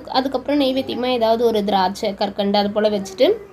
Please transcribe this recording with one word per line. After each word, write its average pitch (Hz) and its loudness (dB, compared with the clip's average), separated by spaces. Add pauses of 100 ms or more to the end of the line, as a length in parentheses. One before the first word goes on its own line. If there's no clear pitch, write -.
அதுக்கப்புறம் 269 0
நெய்வேத்தியமா 262 -2
ஏதாவது 226 2
ஒரு 226 2
திராட்சை, 196 0
கற்கண்டு 202 -2
அது 208 2
போல 214 2
வச்சுட்டு 208 0 (260)